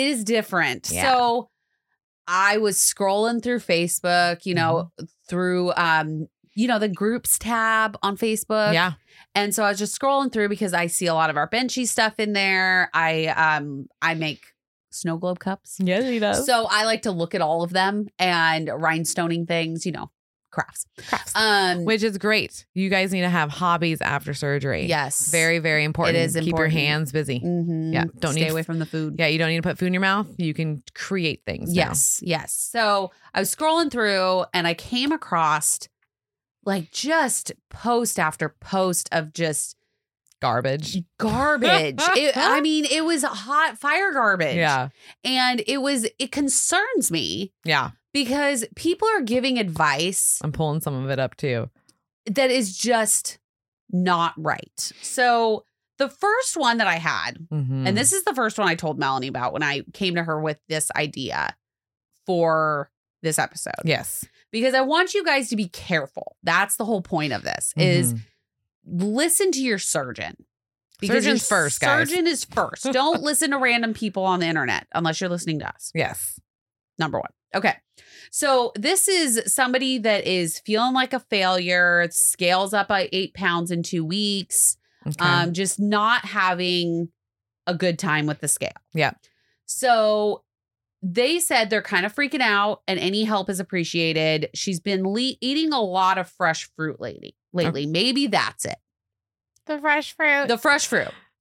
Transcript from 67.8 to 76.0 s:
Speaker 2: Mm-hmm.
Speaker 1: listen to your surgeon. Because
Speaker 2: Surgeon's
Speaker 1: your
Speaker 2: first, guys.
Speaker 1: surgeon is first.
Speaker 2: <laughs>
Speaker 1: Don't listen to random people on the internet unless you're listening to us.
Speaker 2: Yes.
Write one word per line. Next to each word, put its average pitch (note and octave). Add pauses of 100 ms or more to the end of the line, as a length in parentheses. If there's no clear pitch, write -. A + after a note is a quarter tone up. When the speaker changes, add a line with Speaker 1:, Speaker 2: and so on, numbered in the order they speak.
Speaker 2:
Mm-hmm. A2 (800)
Speaker 1:
listen D#4+
to C4+
your A3+
surgeon. B2 (540)
Because A#3
Speaker 2:
Surgeon's C4+ (100)
Speaker 1:
your G3+
Speaker 2:
first, C#3+
guys. C#4+
Speaker 1:
surgeon E4+
is D#4+
first. -
Speaker 2:
<laughs> C4
Speaker 1:
Don't C4+
listen D4
to C#4+
random A#3+
people G3
on F#3
the E3+
internet C3
unless D#3+
you're F#3
listening E3
to -
us. -
Speaker 2:
Yes. - (580)